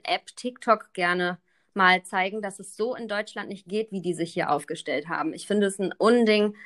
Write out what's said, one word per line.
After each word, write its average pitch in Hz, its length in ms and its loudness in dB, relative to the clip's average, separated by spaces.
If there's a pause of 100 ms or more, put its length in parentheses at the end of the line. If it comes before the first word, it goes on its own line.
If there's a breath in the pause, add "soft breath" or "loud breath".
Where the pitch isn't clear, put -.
App - 300 -4
TikTok 247 580 0
gerne 180 460 0 (360)
mal 185 280 6
zeigen, 196 380 -2
dass 196 180 -8
es - 160 -18
so 220 200 -4
in 226 120 -10
Deutschland 208 420 -6
nicht 190 180 -12
geht, 214 240 -4
wie 196 100 -6
die 175 120 -2
sich 165 200 -6
hier - 180 -2
aufgestellt 147 560 -4
haben. 156 260 -4
Ich - 140 -14
finde 202 200 2
es 196 120 -4
ein 190 180 -2
Unding, 214 580 4 (100)